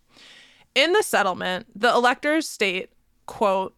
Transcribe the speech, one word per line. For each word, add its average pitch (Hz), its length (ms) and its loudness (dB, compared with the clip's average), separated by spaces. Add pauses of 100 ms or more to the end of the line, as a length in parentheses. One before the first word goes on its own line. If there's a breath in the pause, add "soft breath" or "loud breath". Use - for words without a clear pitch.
(760 soft breath)
In 311 200 2
the 427 80 4
settlement, 185 720 -2
the 226 160 0
electors 269 560 0
state, 190 460 -4 (340)
quote, 190 520 -2